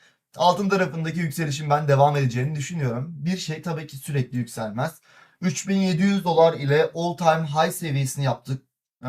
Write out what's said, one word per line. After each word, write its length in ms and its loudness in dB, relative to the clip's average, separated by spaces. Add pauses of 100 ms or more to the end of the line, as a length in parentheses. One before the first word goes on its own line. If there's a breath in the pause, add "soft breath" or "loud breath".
(360 soft breath)
Altın 320 4
tarafındaki 500 0
yükselişin 520 -4
ben 180 2
devam 280 6
edeceğini 380 0
düşünüyorum. 560 -4
Bir 260 -4
şey 260 -8
tabii 240 -6
ki 100 -16
sürekli 420 -4
yükselmez. 640 -6 (400 soft breath)
Üç 280 -2
bin 80 2
yedi 260 2
yüz 220 2
dolar 300 6
ile 400 2
all 220 -4
time 300 2
high 260 0
seviyesini 520 -4
yaptık, 380 -4 (420)
e, 40 -6